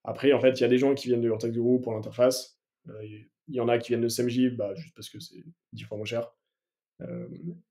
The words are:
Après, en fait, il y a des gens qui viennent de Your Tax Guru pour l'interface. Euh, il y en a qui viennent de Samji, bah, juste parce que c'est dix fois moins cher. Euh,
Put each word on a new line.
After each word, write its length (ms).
Après, 300
en 60
fait, 200
il 20
y 20
a 40
des 120
gens 160
qui 120
viennent 140
de 60
Your 100
Tax 160
Guru 260
pour 140
l'interface. 680
Euh, 140
il 520
y 40
en 80
a 100
qui 120
viennent 120
de 60
Samji, 420
bah, 240
juste 220
parce 140
que 100
c'est 240
dix 100
fois 140
moins 100
cher. 260
Euh, 260